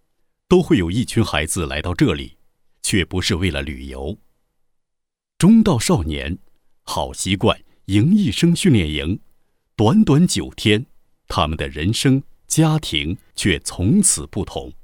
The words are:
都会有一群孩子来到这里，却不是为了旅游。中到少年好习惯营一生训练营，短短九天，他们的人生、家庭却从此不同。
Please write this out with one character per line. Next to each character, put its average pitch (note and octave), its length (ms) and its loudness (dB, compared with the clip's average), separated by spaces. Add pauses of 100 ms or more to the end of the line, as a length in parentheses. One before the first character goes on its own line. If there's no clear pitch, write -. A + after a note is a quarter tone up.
(480)
都 F3+ 140 6
会 E3 160 2
有 E2+ 120 0
一 G#2+ 140 -2
群 A2+ 200 -2
孩 D#2 220 -2
子 E2 200 -4
来 C#2 160 -6
到 F2+ 120 -6
这 A#2 200 0
里， C2+ 240 -10 (440)
却 F#2 220 0
不 F#2 180 -4
是 F#2+ 140 -2
为 F2 160 -2
了 C#2+ 100 -6
旅 C#2 220 -10
游。 C2+ 340 -10 (1200)
中 A3 240 6
到 F#3+ 160 2
少 A2+ 260 0
年 D2 340 -6 (460)
好 C#2 280 -8
习 F#2 240 -4
惯 G2 260 0 (240)
营 G#2 280 2
一 G3+ 180 2
生 E3+ 240 2
训 F3 160 2
练 F2+ 180 2
营， D2+ 300 -4 (560)
短 D3+ 280 4
短 D#3 220 4
九 D2 300 -4
天， A2 300 2 (420)
他 D#2+ 200 0
们 D#2 100 -4
的 D2 100 -6
人 D2+ 260 -4
生、 C3+ 300 0 (240)
家 D#3 320 2
庭 E2 380 -4 (180)
却 E2+ 240 0
从 C3 420 0
此 - 260 -2
不 - 180 -6
同。 - 280 -10 (100)